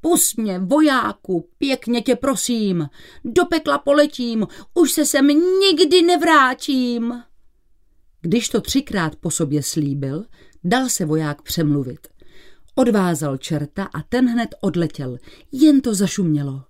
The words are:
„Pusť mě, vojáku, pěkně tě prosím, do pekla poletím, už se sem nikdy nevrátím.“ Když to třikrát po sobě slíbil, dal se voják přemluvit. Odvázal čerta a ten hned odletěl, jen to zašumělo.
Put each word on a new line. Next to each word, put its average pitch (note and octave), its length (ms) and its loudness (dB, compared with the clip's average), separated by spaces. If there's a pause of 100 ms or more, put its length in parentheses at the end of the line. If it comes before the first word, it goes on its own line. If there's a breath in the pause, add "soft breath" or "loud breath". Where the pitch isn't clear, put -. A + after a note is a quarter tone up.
„Pusť - 360 0
mě, G3+ 220 -4
vojáku, A3+ 960 0
pěkně B3+ 440 -2
tě B3 140 0
prosím, G#3+ 760 -2 (360 soft breath)
do A#3+ 200 2
pekla D#4+ 320 -2
poletím, C#4 680 2 (260 loud breath)
už D#4+ 180 4
se D4+ 140 0
sem C#4 220 4 (320)
nikdy F#4 420 4
nevrátím.“ C4 1120 2 (1080)
Když G#3+ 280 0
to G#3+ 120 0
třikrát G3 540 -2
po - 160 -6
sobě D3 320 -2
slíbil, C#3+ 600 -4 (380 soft breath)
dal B3 260 0
se F#3+ 160 -4
voják D3+ 360 -2
přemluvit. C#3+ 680 -4 (680 soft breath)
Odvázal F3+ 600 0
čerta D3+ 460 -6
a - 180 -10
ten B3 280 0
hned A#3 320 -4
odletěl, D#3 560 -4 (340 soft breath)
jen C#4 300 4
to A3+ 140 -2
zašumělo. D3+ 760 -2